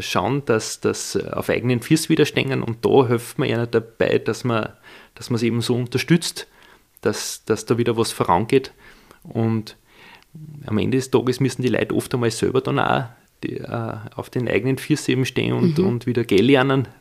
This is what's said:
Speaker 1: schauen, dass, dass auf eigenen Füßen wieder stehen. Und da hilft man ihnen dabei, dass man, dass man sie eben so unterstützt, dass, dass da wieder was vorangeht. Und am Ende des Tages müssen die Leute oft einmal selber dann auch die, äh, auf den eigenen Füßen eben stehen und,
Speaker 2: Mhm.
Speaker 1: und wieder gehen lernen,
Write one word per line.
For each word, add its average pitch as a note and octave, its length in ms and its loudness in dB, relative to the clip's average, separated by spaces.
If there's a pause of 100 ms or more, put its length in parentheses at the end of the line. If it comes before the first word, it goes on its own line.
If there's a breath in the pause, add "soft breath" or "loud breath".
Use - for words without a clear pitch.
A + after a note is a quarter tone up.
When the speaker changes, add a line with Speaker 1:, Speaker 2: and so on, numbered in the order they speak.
Speaker 1:
schauen, B2 460 -2
dass, - 340 -2
dass - 360 -2
auf - 340 -4
eigenen A#2+ 320 0
Füßen - 260 0
wieder D#3 160 4
stehen. C3+ 380 -2
Und A#2 220 -6
da A#2 220 6
hilft A#2 320 -2
man C3 100 0
ihnen A#2 220 -2
dabei, - 480 0
dass - 260 -6
man, A2+ 260 -2 (440 loud breath)
dass - 140 -14
man A#2+ 100 0
sie A#2 100 0
eben A#2 120 0
so B2 140 0
unterstützt, B2 720 0 (560 soft breath)
dass, - 420 -4
dass A2 220 -2
da A#2+ 100 2
wieder A#2 220 0
was A2+ 140 2
vorangeht. A#2 600 2 (520 loud breath)
Und A2+ 520 -2 (880 loud breath)
am G#2+ 120 0
Ende G#2 180 2
des C3 140 -2
Tages B2+ 300 2
müssen B2+ 220 -2
die B2 60 2
Leute G#2+ 260 0
oft - 200 -2
einmal A#2 160 0
selber - 320 0
dann C3 160 -2
auch B2+ 260 2 (380)
die, - 160 -8
äh, A2+ 360 -8 (220)
auf - 140 -10
den B2 180 -4
eigenen C3 300 0
Füßen - 340 -2
eben B2+ 140 0
stehen A#2 260 -2
und, B2 260 2
Speaker 2:
Mhm. F#3 80 4
Speaker 1:
und A#2+ 200 -2
wieder A#2+ 180 0
gehen A2+ 220 4
lernen, C3+ 420 4 (120)